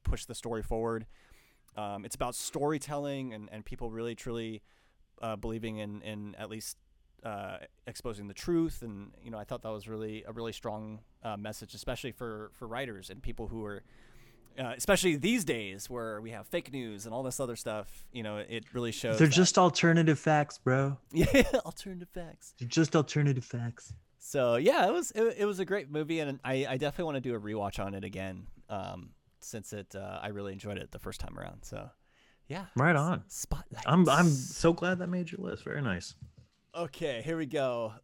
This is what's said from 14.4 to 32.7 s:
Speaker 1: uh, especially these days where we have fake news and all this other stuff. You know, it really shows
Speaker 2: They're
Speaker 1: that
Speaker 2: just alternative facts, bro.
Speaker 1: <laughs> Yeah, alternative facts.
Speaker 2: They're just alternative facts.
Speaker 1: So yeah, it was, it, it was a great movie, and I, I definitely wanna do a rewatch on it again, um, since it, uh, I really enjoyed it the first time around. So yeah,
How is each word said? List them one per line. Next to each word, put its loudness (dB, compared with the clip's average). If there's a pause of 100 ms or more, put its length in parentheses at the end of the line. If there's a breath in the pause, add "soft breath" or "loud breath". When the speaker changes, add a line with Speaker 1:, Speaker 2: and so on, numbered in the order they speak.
Speaker 1:
uh, -6
especially 4
these 2
days -4
where -6
we -10
have -12
fake -4
news -6
and -6
all -2
this -4
other -2
stuff. -6
You -6
know, -4
it -6 (100)
really 0
shows 0
Speaker 2:
They're 10
Speaker 1:
that 6
Speaker 2:
just 6
alternative 8
facts, 2
bro. 2
Speaker 1:
<laughs> -18
Yeah, 8 (220)
alternative -10
facts. -12
Speaker 2:
They're -6
just 4
alternative 4
facts. -8 (240)
Speaker 1:
So 4
yeah, 8
it 4
was, 0
it, 2
it 2
was 0
a 0
great -2
movie, 0
and -2
I, 2
I 0
definitely -2
wanna 0
do -2
a -6
rewatch -2
on -2
it -6
again, -8 (200)
um, -6 (280)
since -12
it, -10
uh, -8
I -6
really -6
enjoyed -8
it -10
the -14
first -10
time -8
around. -12
So -10 (600)
yeah, -8 (100)